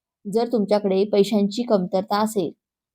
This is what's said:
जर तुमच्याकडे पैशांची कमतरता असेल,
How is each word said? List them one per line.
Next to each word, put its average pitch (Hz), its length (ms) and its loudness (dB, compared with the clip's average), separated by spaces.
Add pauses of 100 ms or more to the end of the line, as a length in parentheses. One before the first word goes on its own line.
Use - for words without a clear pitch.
(260)
जर 226 260 -2
तुमच्याकडे 202 540 2
पैशांची 202 580 0
कमतरता 202 560 0
असेल, 208 320 -2 (440)